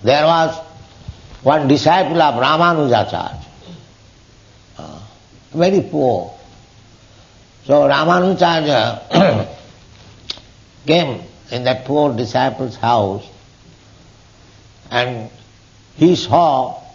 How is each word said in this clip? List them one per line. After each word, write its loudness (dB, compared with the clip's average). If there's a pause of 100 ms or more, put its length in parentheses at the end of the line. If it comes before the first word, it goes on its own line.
there 2
was 0 (840)
one 2
disciple 2
of 2
Ramanujacharya, 0 (1300)
uh, -18 (520)
very 2
poor. -4 (1300)
So 4
Ramanujacharya 2
<clears throat> -20
came 0 (300)
in -8
that -2
poor 0
disciple's -4
house -2 (1600)
and -4 (680)
he 4
saw 0 (120)